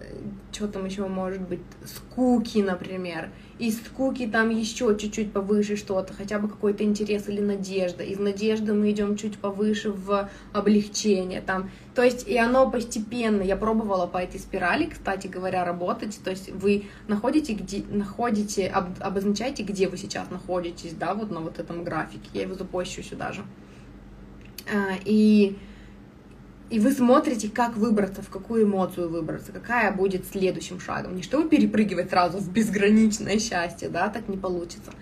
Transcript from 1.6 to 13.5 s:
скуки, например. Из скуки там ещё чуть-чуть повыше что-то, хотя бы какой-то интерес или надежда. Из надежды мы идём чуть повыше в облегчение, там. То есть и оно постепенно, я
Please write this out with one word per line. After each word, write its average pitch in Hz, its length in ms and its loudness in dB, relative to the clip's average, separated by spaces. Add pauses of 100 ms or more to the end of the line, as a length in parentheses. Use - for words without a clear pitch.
скуки, 247 720 0
например. 185 720 -2 (280)
Из 226 200 -2
скуки 254 480 -2
там 220 240 4
ещё 220 440 2
чуть-чуть 208 380 -4
повыше 208 440 2
что-то, 190 360 -2
хотя 196 260 -4
бы 208 100 0
какой-то 208 360 0
интерес 208 440 0
или 202 120 -2
надежда. 190 640 -2
Из 196 140 -6
надежды 208 560 0
мы 208 160 4
идём 208 260 0
чуть 208 220 -6
повыше 208 520 0
в 196 380 0 (240)
облегчение, 202 880 2
там. 190 300 -2 (240)
То 247 80 4
есть 247 260 4
и 240 80 2
оно 247 340 6
постепенно, 220 720 0
я 190 140 2